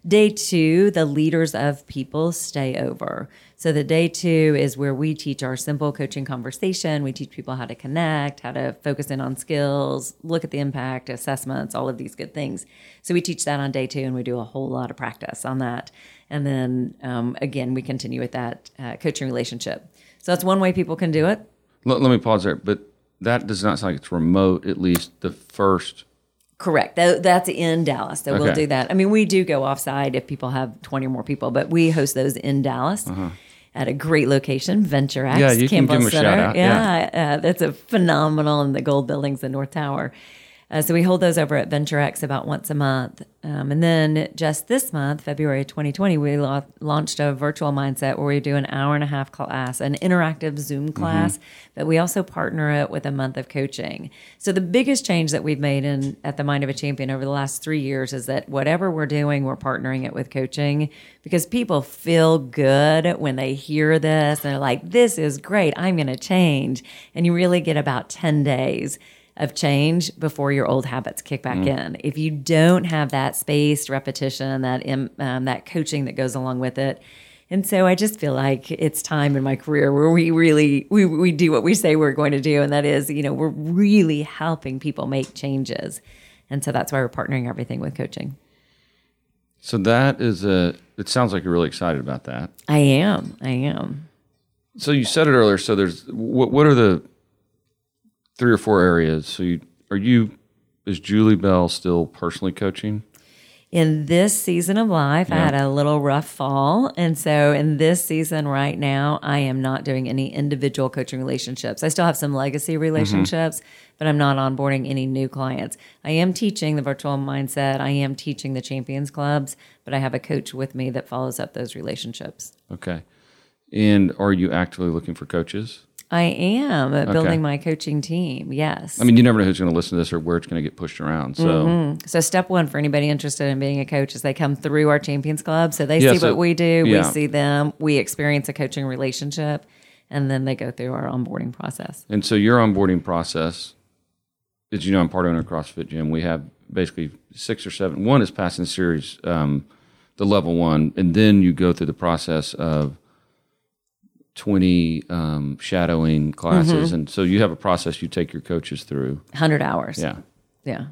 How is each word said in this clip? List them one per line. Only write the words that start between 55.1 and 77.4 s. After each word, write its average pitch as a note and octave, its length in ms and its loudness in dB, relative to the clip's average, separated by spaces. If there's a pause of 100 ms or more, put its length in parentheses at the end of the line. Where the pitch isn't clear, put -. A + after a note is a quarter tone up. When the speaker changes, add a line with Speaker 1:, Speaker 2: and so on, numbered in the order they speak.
Speaker 1:
that D3 120 -2
we've D3 160 -2
made C#3 260 0
in, C#3 380 -2
at C#3+ 140 -6
the D3 60 -4
Mind C#3+ 200 0
of C3+ 60 -4
a C#3 60 -6
Champion C3+ 340 -6
over C3+ 160 -4
the C#3 60 -4
last C#3 320 -4
three D#3 160 -2
years C3+ 340 -4
is B2+ 140 -8
that C3 200 -4
whatever D#3 440 0
we're D#3 160 -2
doing, D3 380 0
we're C3 120 -4
partnering C3 480 -4
it A#2 80 -8
with B2 160 -8
coaching D3 600 -2 (320)
because E3+ 240 -2
people A3 340 0
feel D#3+ 560 2
good D3 840 2
when C#3 180 -2
they C3 180 -4
hear D3+ 420 2
this. D3+ 440 2
They're C#3 180 -4
like, C3+ 320 -2
"This A#3 260 4
is D3 220 -2
great. F#3 380 0
I'm F3+ 200 0
gonna C3+ 180 -2
change." D3 680 2 (320)
And E3 100 0
you E3+ 80 4
really F3 260 4
get D#3+ 160 0
about C#3 360 -2
ten D3+ 320 0
days C3+ 560 -2 (380)
of - 180 -4
change D3+ 640 2
before C#3+ 320 -2
your C#3 160 0
old C3 180 0
habits A#2 360 -8
kick - 200 -8
back B2+ 180 -4
Speaker 2:
Mm. F#2 80 0
Speaker 1:
in. - 340 -4
If D3 160 -4
you D#3 120 -2
don't D#3+ 540 4
have D#3 280 -2
that C3+ 260 -2
spaced D3 500 0
repetition, C3+ 760 -4
that B2+ 220 -2
im-, C3+ 320 -4
um, B2+ 280 -4
that B2+ 200 -4
coaching D3+ 400 -4
that B2+ 120 -8
goes C3 180 -4
along C3 240 -4
with B2+ 180 -4
it. C3+ 240 -4 (480)